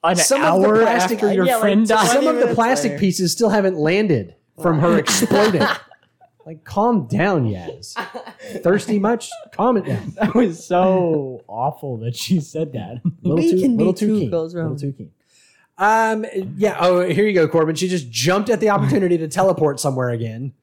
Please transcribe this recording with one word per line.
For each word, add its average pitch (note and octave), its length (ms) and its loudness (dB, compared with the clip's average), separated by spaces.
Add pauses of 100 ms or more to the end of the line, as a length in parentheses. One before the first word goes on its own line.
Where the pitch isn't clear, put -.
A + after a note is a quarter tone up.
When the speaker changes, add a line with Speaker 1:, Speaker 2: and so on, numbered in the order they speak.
Speaker 1:
an F3 140 2
Speaker 2:
Some C4+ 260 2
of F#3 200 4
the G#3 60 4
Speaker 1:
hour G#3+ 120 4
Speaker 2:
plastic A3+ 380 2
Speaker 1:
after G3+ 160 2
your F#3+ 100 2
Speaker 3:
Yeah, B3 120 2
like, A3 40 0
Speaker 1:
friend G#3+ 260 4
died. G#3+ 220 4
Speaker 2:
some A#3+ 80 4
of C#4 60 2
the - 80 -
Speaker 3:
twenty A#3+ 80 0
minutes A#3+ 160 2
Speaker 2:
plastic A#3+ 380 0
Speaker 3:
later. - 80 -6
Speaker 2:
pieces F3+ 320 0
still A3+ 180 2
haven't F#3+ 260 2
landed D#3 580 0 (280)
from E3 160 2
her E3 200 4
Speaker 3:
<laughs> - 40 0
Speaker 2:
exploding. G#3 600 2 (840)
Like, D#3+ 180 -18
calm G#3 420 0
down, E3 440 0
Yaz. - 420 -12 (720)
Thirsty G3+ 360 0
much? A3 300 -2 (240)
Calm A#3+ 240 0
it F#3+ 80 -2
down. - 300 -6
Speaker 1:
<laughs> - 20 -18
That - 180 -2
was G#3+ 320 0
so F3 840 0
awful B2+ 500 -6
that A#2 180 -8
she - 240 -2
said D#3 320 -8
that. A2+ 380 -10
<laughs> - 120 -16
Speaker 2:
Little E3 140 0
Speaker 3:
We E4 140 2
Speaker 2:
too, F#3 100 2
Speaker 3:
can C4 160 2
be - 80 -2
Speaker 2:
little F#3+ 80 2
too G#3 140 -2
Speaker 3:
two G#3+ 140 0
Speaker 2:
keen. C3 100 -2
Speaker 3:
girls E3 240 -4
Speaker 2:
Little E3 160 -4
Speaker 3:
roaming. D3 100 -8
Speaker 2:
too C#3+ 120 -6
keen. C3+ 180 -16 (680)
Um, A3 460 2 (320)
yeah. G3 240 -2
Oh, F3+ 260 4
here F3 200 2
you G#3 80 0
go, E3+ 140 4
Corbin. D#3+ 260 2
She F3+ 140 -4
just E3 220 -4
jumped F3+ 380 0
at G#3+ 120 0
the G#3+ 100 2
opportunity F3 480 2
to D#3+ 100 -6
teleport D#3 500 0
somewhere C3 300 -2
again. A#2 540 -6